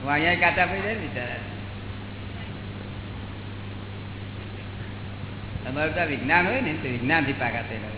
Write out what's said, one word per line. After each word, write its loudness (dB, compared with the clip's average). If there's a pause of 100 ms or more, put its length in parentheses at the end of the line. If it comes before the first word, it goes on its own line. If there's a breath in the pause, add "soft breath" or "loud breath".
વાણિયા 6
કાચા 6
પડી 0
જાય 0
ને -4
બિચારા. -4
જાય -8
તમારું 2
તો 2
આ 6
વિજ્ઞાન 6
હોય 4
ને, 0
તો -2
વિજ્ઞાનથી 4
પાકા 0
થયેલા -4
હોય. -6